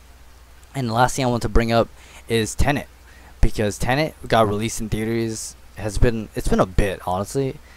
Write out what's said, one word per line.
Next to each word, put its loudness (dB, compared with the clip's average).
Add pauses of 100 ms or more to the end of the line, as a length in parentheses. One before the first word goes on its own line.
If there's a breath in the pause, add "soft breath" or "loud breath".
(720)
And -4
the -4
last 2
thing -2
I 2
want 0
to -4
bring 2
up 4 (400 loud breath)
is 0
Tenet, 0 (540 loud breath)
because 2
Tenet 0 (120)
got 4
released -4
in -6
theaters, -4 (200)
has -6
been, 2
it's -4
been 2
a 4
bit, -2
honestly. -4 (220 loud breath)